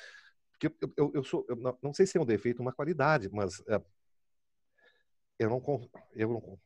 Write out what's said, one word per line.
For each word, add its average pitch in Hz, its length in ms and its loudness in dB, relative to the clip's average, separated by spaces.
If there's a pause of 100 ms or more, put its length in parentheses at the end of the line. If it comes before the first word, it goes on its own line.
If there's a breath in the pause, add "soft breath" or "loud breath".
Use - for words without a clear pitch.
(520 soft breath)
Porque - 160 -2 (120)
eu, 131 160 -4
eu, 143 200 2
eu 135 80 0
sou, 139 240 -4
eu 120 80 -2
não, 123 260 -4
não 143 120 -4
sei 190 120 6
se - 120 0
é - 20 4
um 147 60 2
defeito, 117 360 0
uma 127 100 -2
qualidade, 151 600 2
mas, 101 360 -2
é, 104 140 2 (1600)
eu 110 120 2
não 127 100 -2
con-, 123 280 -4 (260)
eu 110 180 0
não, 98 340 -8